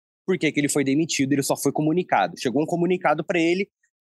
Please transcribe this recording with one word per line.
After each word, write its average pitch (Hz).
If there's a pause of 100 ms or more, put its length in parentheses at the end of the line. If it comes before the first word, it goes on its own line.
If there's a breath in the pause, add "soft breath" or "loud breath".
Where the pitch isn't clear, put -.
(260)
por 185
que 156
que -
ele 147
foi 143
demitido, 139
ele 139
só 135
foi -
comunicado. 143
Chegou 127
um 160
comunicado 170
pra 180
ele 175 (420)